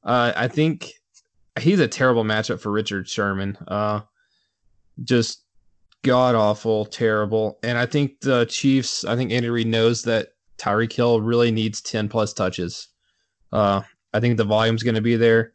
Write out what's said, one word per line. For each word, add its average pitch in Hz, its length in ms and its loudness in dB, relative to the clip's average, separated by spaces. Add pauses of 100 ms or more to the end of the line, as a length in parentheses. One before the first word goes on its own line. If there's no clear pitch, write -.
Uh, 120 320 0
I 120 120 -2
think - 440 -2 (640)
he's 170 220 2
a 139 80 2
terrible 123 360 2
matchup 107 360 -2
for 107 100 -6
Richard 104 380 -4
Sherman. 98 480 -4 (100)
Uh, 104 340 -2 (1000)
just 120 420 0 (580)
god-awful, 113 840 2
terrible. 107 760 -2
And 120 160 -2
I 123 80 0
think 143 340 -2
the 123 260 2
Chiefs, - 580 0
I 117 120 -2
think 123 160 -4
Andy 120 160 0
Reid 117 180 -2
knows 113 360 2
that 113 260 -2 (300)
Tyreek 110 340 -2
Hill 120 280 2
really 117 300 2
needs 110 300 -2
ten 107 280 -4
plus 107 240 -2
touches. 90 560 -6 (640)
Uh, 101 300 2 (300)
I 107 80 0
think 120 160 2
the 107 80 0
volume's 110 380 2
gonna 113 180 0
be 117 160 2
there. 113 380 2